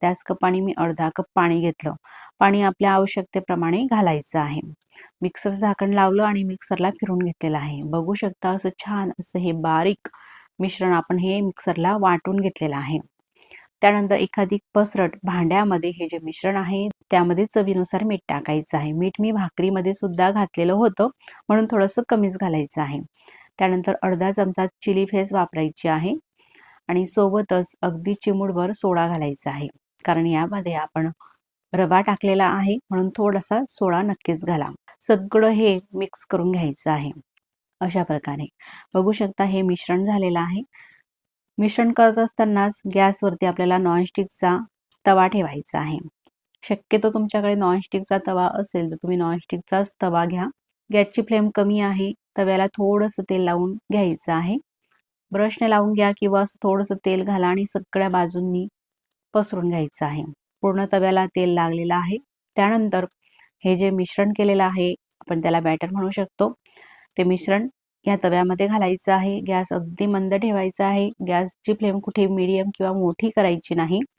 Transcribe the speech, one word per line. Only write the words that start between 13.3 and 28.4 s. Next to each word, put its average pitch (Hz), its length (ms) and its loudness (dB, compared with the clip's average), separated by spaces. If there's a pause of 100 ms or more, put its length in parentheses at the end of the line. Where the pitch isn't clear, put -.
त्यानंतर 202 320 4
एखादी 190 440 0 (160)
पसरट 202 500 0
भांड्यामध्ये 180 640 0
हे 170 180 -8
जे 170 140 -8
मिश्रण 190 340 -4
आहे 196 300 -4 (240)
त्यामध्ये 175 340 4 (100)
चवीनुसार 190 500 0
मीठ 208 240 -2
टाकायचं 151 500 -4
आहे. 151 140 -2
मीठ 180 280 -2
मी 214 120 0
भाकरीमध्ये 190 640 -2
सुद्धा 185 360 0
घातलेलं 185 420 0
होतं 208 360 2 (400)
म्हणून 220 220 2
थोडंसं 196 380 2
कमीच 202 280 0
घालायचं 160 440 -2
आहे. 143 200 -4 (580)
त्यानंतर 185 440 0
अर्धा 185 300 0
चमचा 190 340 0 (160)
चिली 196 240 0
फ्लेक्स 196 260 -2
वापरायची 165 560 -2
आहे 165 260 0 (760)
आणि 185 180 0
सोबतच 196 640 0 (120)
अगदी 175 320 -2
चिमूटभर 190 580 -2